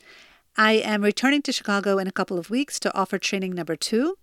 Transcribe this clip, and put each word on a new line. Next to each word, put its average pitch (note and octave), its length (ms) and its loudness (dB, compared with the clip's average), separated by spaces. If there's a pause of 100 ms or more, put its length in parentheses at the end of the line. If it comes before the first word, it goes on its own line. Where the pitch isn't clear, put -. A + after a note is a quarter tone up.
(540)
I G#3+ 180 6
am G#3+ 300 2
returning B3+ 400 2
to C4+ 100 -4
Chicago G3+ 460 0
in F#3+ 80 -2
a F#3+ 60 -6
couple F#3 260 -2
of E3+ 120 -8
weeks C4 300 -2
to - 140 -2
offer F#3 240 -2
training F#3+ 360 -4
number E3 200 -4
two C4+ 480 -2